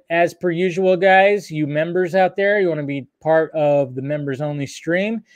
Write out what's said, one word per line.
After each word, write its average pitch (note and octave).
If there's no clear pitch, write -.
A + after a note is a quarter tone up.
as E3+
per F3+
usual, F#3
guys, F#3+
you D#3
members E3
out F#3
there, G3+
you F#3+
wanna D3+
be C#3
part D#3
of C#3+
the C3
members C#3
only D3
stream, G3